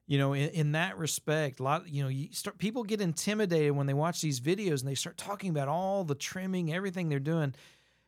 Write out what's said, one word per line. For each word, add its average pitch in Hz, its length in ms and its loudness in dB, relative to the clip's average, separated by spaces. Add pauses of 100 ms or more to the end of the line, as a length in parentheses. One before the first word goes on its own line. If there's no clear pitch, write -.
you 139 100 2
know, 139 160 4
in, 143 160 0
in 151 240 2
that 185 240 -2
respect, 151 640 -2
a 131 40 -4
lot, 160 260 0
you 143 140 -2
know, 135 60 0
you 135 220 -4
start, - 280 -8
people 226 240 -2
get 208 180 -2
intimidated 170 720 2
when 139 160 2
they 139 60 2
watch 160 280 0
these 143 180 0
videos 165 400 0
and 131 100 -4
they 135 60 -2
start 165 220 -6
talking 196 320 -6
about 143 180 0
all 190 360 0
the 147 120 0
trimming, 185 580 -2
everything 180 360 -2
they're 143 100 2
doing. 147 360 0 (520)